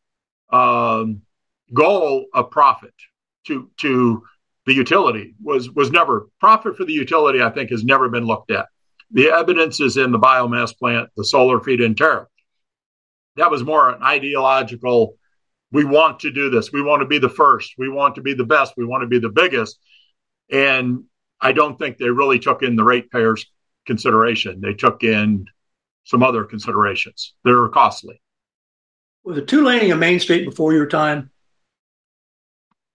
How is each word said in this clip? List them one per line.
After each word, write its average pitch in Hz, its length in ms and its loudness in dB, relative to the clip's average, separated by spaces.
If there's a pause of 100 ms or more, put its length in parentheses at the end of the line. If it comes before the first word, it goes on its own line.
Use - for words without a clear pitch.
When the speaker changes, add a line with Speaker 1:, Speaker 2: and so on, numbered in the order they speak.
(520)
Speaker 1:
um, 117 720 0 (500)
goal 151 600 2
of 123 160 -2
profit - 460 0 (500)
to, 135 320 -8
to 127 460 0 (420)
the 135 80 0
utility 131 680 0
was, 123 280 -4
was 131 220 -2
never, 139 360 0 (120)
profit 214 360 2
for 190 80 -8
the 156 80 -8
utility, 143 520 0
I 117 80 0
think, 120 180 -8
has 113 140 -6
never 131 260 2
been 117 160 -6
looked 110 240 -6
at. 101 160 -4 (460)
The 156 180 4
evidence 165 500 0
is 135 180 0
in 127 140 0
the 117 80 0
biomass 123 560 2
plant, 117 400 -4
the 101 80 -10
solar - 360 2
feed-in 120 340 0
tariff. 135 340 0 (1080)
That 151 160 2
was 131 120 -2
more 147 260 4
an 120 120 -6
ideological, 131 1160 0 (540)
"We 147 140 2
want 147 360 2
to 147 100 -8
do 139 180 -4
this. 117 240 -2
We 143 80 -4
want 143 200 0
to 131 60 -4
be 147 120 0
the 127 100 2
first. 139 480 2
We 131 100 -8
want 139 280 -2
to 139 60 -14
be 139 120 -6
the 123 120 -4
best. 139 300 0
We 120 80 -6
want 123 200 -4
to 120 40 -8
be 123 120 2
the 113 100 -4
biggest." 131 500 -2 (720)
And 131 540 -2 (340)
I 131 120 0
don't 147 260 0
think 139 200 -8
they 123 120 -4
really 127 300 0
took 139 240 -2
in 123 120 -2
the 110 80 2
ratepayers' 117 640 0 (400)
consideration. 110 720 -2
They 101 140 -6
took 117 300 -2
in 107 420 0 (580)
some 123 200 0
other 117 220 0
considerations. 104 880 -6 (100)
They're 120 240 4
costly. - 520 -2 (1000)
Speaker 2:
Was 170 140 -8
it 139 100 -6
two 294 160 4
laning 233 280 2
of 160 80 0
Main 175 200 2
Street 170 260 0
before 156 280 -2
your 147 140 2
time? 151 420 -2 (1700)